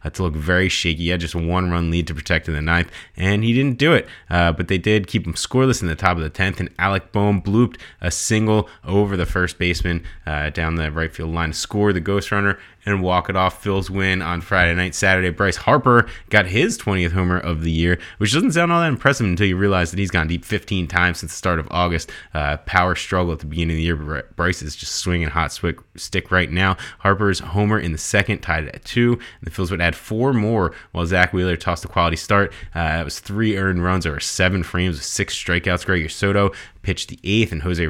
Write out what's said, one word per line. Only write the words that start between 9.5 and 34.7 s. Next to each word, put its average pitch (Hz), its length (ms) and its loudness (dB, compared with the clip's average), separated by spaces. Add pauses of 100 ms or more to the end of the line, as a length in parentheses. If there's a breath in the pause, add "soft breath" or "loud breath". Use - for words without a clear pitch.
baseman, 87 440 0 (220 loud breath)
uh, 76 220 -2
down 82 280 -2
the 78 180 -2
right 80 200 -4
field 80 180 -6
line 82 200 -2
to 80 60 -6
score 104 340 0
the 92 80 2
ghost 98 320 -2
runner 101 260 -2 (280 loud breath)
and 98 180 0
walk 90 260 0
it 95 60 -2
off. 95 260 0
Phils 95 280 -2
win 95 320 0
on 85 180 -2
Friday 87 340 2
night. 90 220 -2
Saturday, 92 340 4
Bryce 90 280 0
Harper 123 500 6 (220 loud breath)
got 104 160 6
his 120 320 0
twentieth 90 340 0
homer 90 260 2
of 82 260 -2
the 82 80 0
year, 82 280 2 (180 loud breath)
which 104 140 0
doesn't 175 220 2
sound 170 180 2
all 170 80 4
that 165 80 2
impressive 135 380 2
until 92 200 2
you 92 120 2
realize 95 340 2
that 90 80 -4
he's 98 100 0
gone 82 180 0
deep 85 180 -4
fifteen 95 420 -2
times 87 320 0
since - 140 -10
the - 40 -10
start 87 220 0
of 76 100 -8
August. 85 400 -2 (240 loud breath)
Uh, 73 220 -2 (100)
power 90 300 2
struggle 87 380 -2
at 76 60 -6
the 78 60 -14
beginning 82 300 -2
of - 20 -2
the 80 60 0
year, 82 140 0
but 73 400 -8
Bryce 87 240 0
is 76 120 -10
just - 220 -10
swinging 87 320 -2
hot 78 240 -2
swi-, - 260 -4 (200)
stick - 340 -6
right 90 180 2
now. 95 280 2 (220 loud breath)
Harper's 98 400 2
homer 104 380 0
in 85 140 -4
the 76 60 -4
second 101 420 -2
tied 80 240 -2
it - 120 -10
at - 100 -18
two. 120 340 2 (240 loud breath)
The 82 80 -8
Phils 90 180 -6
would 87 120 -4
add 85 160 0
four 120 340 -2
more 107 420 2 (200 loud breath)
while 85 120 -2
Zach 90 280 2
Wheeler 90 240 0
tossed - 260 -4
a - 60 -12
quality 85 260 0
start. 98 380 0 (200 loud breath)
Uh, 85 100 -2
that 80 220 -2
was - 140 -10
three 107 380 -2
earned 95 260 0
runs 90 220 0
over 71 160 -4
seven 92 420 0
frames 90 320 0